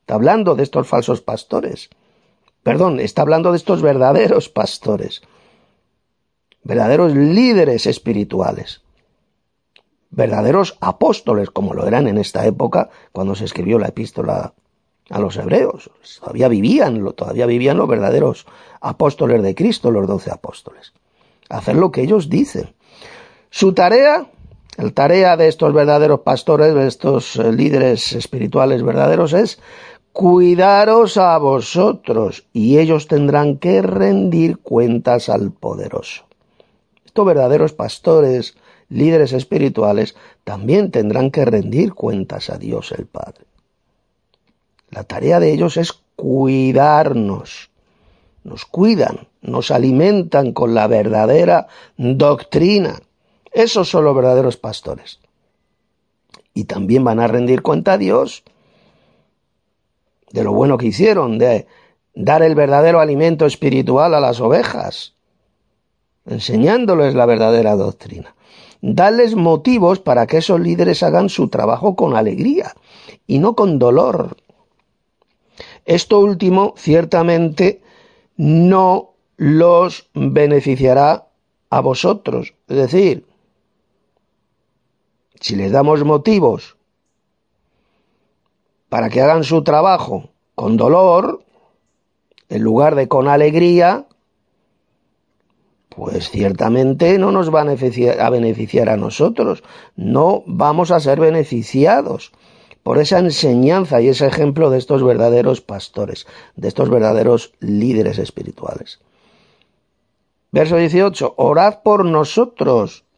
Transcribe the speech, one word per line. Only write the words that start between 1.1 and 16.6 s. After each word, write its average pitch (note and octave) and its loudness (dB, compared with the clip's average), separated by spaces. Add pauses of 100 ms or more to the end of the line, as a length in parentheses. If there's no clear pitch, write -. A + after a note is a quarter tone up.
pastores. - -8 (720)
Perdón, D3+ 0
está A#2 -4
hablando D#3+ 0
de F3 0
estos E3+ -2
verdaderos C#3 2
pastores. - -6 (1400)
Verdaderos C3 0
líderes D#3+ 2
espirituales. - -4 (1300)
Verdaderos A#2 0
apóstoles, G#3 -2
como - -6
lo - -4
eran A#2+ 0
en G#2 -2
esta G#2+ -4
época, B2 -2 (220)
cuando F#2+ -6
se G2+ -10
escribió F#2+ -2
la G#2 -2
epístola - -8 (580)
a G#2 -6
los G2 -4
hebreos. G2+ -4 (300)
Todavía B2+ -2
vivían, A#2 0